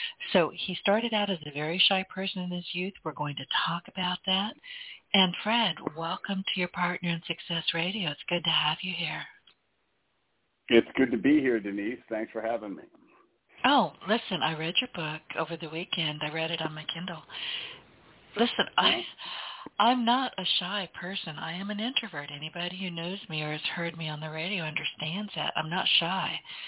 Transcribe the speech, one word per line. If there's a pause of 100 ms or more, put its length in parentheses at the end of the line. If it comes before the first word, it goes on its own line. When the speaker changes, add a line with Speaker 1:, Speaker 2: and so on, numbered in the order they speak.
(320)
Speaker 1:
So
he
started
out
as
a
very
shy
person
in
his
youth. (100)
We're
going
to (220)
talk
about
that. (580)
And
Fred, (200)
welcome
to
Your
Partner
in
Success (100)
Radio.
It's (100)
good
to
have
you
here. (1500)
Speaker 2:
It's
good
to
be
here,
Denise. (100)
Thanks
for
having
me. (800)
Speaker 1:
Oh, (160)
listen,
I
read
your
book (160)
over
the
weekend.
I
read
it
on
my (100)
Kindle. (1120)
Listen, (120)
I, (760)
I'm
not
a (160)
shy
person.
I
am
an
introvert.
Anybody
who
knows (100)
me
or
has (140)
heard
me
on
the
radio
understands
that.
I'm
not (100)
shy, (300)